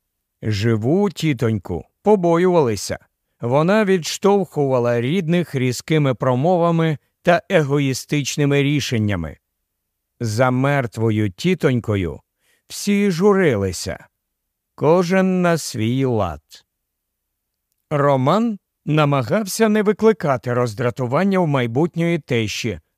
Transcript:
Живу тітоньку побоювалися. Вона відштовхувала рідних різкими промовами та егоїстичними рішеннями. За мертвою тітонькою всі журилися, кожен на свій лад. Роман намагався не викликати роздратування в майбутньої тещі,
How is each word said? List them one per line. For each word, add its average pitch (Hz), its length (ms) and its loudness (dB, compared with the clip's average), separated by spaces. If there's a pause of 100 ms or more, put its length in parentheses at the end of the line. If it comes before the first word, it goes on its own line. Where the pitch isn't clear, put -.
(420)
Живу 113 680 0
тітоньку 113 760 -4 (160)
побоювалися. 170 960 2 (440)
Вона 160 440 2
відштовхувала 147 1160 0
рідних 165 540 -2
різкими 131 580 0
промовами 160 840 0 (240)
та 170 280 2
егоїстичними 143 1160 0
рішеннями. 107 720 -2 (840)
За 120 320 0
мертвою 117 800 0
тітонькою 107 880 -2 (480)
всі 202 440 -2
журилися, 156 960 0 (680)
кожен 185 680 2
на 170 160 2
свій 123 480 -4
лад. 98 360 -2 (1500)
Роман 147 720 2 (260)
намагався 151 840 0
не 214 140 2
викликати 180 720 0
роздратування 123 840 -2
в 175 80 2
майбутньої 151 720 -2
тещі, 110 600 -4 (180)